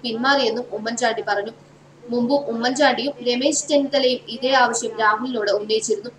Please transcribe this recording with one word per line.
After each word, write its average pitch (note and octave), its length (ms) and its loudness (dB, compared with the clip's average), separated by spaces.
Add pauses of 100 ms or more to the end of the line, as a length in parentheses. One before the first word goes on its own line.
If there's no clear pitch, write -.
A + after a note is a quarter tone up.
പിന്മാറിയെന്നും A#3+ 600 0 (140)
ഉമ്മൻചാണ്ടി A3+ 500 -2
പറഞ്ഞു. G#3 260 -2 (500)
മുമ്പും B3 360 2 (140)
ഉമ്മൻചാണ്ടിയും B3 580 2 (160)
രമേശ് C4 440 0
ചെന്നിത്തലയും C4+ 500 2 (140)
ഇതേ C4 260 0
ആവശ്യം A#3 400 0
രാഹുലിനോട് A3 560 0
ഉന്നയിച്ചിരുന്നു. A3 600 -2